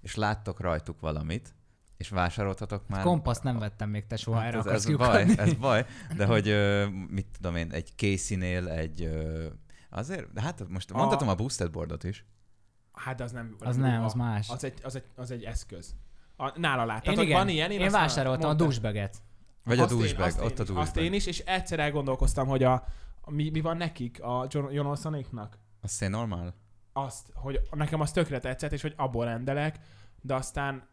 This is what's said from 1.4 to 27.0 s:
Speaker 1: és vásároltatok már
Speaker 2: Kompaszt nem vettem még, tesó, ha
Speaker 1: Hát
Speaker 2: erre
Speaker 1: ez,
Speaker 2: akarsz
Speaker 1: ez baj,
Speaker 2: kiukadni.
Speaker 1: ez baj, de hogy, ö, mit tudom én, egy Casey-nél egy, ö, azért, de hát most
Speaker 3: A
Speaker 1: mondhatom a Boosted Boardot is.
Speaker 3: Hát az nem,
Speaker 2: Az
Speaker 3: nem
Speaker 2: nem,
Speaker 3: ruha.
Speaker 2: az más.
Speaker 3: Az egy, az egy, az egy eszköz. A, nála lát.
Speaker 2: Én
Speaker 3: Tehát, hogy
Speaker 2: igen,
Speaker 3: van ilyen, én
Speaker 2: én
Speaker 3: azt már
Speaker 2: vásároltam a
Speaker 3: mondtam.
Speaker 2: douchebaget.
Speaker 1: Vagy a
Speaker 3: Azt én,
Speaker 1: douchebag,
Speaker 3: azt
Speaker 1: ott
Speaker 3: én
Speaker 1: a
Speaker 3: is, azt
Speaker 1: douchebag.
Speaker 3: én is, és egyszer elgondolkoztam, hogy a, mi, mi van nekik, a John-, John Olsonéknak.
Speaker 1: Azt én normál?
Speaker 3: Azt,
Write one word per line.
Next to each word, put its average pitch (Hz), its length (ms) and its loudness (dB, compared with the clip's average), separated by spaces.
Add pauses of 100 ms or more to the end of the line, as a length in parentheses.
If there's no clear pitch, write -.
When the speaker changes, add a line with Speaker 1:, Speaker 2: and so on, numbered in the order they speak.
Speaker 1:
és - 120 -10
vásároltatok 98 760 -2
már 98 160 -2
Speaker 2:
Kompaszt 165 400 2
nem 123 160 -2
vettem 107 300 -6
még, 104 180 -4
tesó, 113 260 -4
ha 113 60 2
Speaker 1:
Hát 110 80 -2
Speaker 2:
erre 117 100 -2
Speaker 1:
ez, 110 80 -2
Speaker 2:
akarsz 101 200 2
Speaker 1:
ez 151 100 2
baj, 127 300 6
Speaker 2:
kiukadni. 175 260 6
Speaker 1:
ez - 20 4
baj, 117 320 4 (300)
de 101 100 2
hogy, 107 220 6
ö, 101 400 4 (220)
mit 95 260 -4
tudom 87 200 -4
én, 82 160 -2
egy - 240 -6
Casey-nél 92 760 0
egy, 80 320 -2
ö, 80 440 -2 (440)
azért, 143 440 -8
de 107 80 -4
hát 147 280 -4
most 92 220 -6
Speaker 3:
A 104 60 -2
Speaker 1:
mondhatom 139 300 4
a 95 80 4
Boosted 98 360 -2
Boardot 80 320 -6
is. 95 220 -6 (680)
Speaker 3:
Hát 131 280 -8
az 117 100 -6
nem, 117 280 -10
Speaker 2:
Az 123 160 0
Speaker 3:
nem 131 100 4
Speaker 2:
nem, 127 100 6
Speaker 3:
ruha. 113 100 2
Speaker 2:
az 107 80 0
más. 110 360 0
Speaker 3:
Az 120 140 -6
egy, 131 100 -6 (100)
az 131 120 -8
egy, 127 80 -8 (120)
az 123 160 -10
egy 117 120 -8
eszköz. 98 520 -8 (420)
A, 139 220 -6
nála 135 260 2
lát. 110 120 -2
Speaker 2:
Én 123 60 -6
Speaker 3:
Tehát, 208 140 2
hogy 190 100 4
Speaker 2:
igen, 151 120 6
Speaker 3:
van 196 100 4
ilyen, 165 220 2
én 202 80 -2
Speaker 2:
én 185 60 2
Speaker 3:
azt 202 100 4
már 196 60 8
Speaker 2:
vásároltam 135 420 2
a 147 40 4
Speaker 3:
mondtam. 151 200 4
Speaker 2:
douchebaget. 107 500 0 (460)
Speaker 1:
Vagy 120 160 4
a 123 40 10
Speaker 3:
Azt 107 80 4
én, 120 60 2
Speaker 1:
douchebag, 92 280 2
Speaker 3:
azt 87 160 2
Speaker 1:
ott - 20 0
Speaker 3:
én 113 60 2
Speaker 1:
a - 20 0
Speaker 3:
is, - 80 -4
azt 95 160 -2
Speaker 1:
douchebag. 151 280 0
Speaker 3:
én 175 100 0
is, 202 120 2
és 180 140 -2
egyszer 180 400 -2
elgondolkoztam, 139 680 2
hogy 131 160 4
a, 127 220 6 (400)
mi, 151 240 -2
mi 156 120 0
van 165 160 0
nekik, 143 460 -6
a 123 260 -2
John-, 139 240 -2
John 143 140 0
Olsonéknak. 139 720 -6 (240)
Speaker 1:
Azt - 200 -6
én 98 80 0
normál? 95 460 -4 (380)
Speaker 3:
Azt, 135 400 -6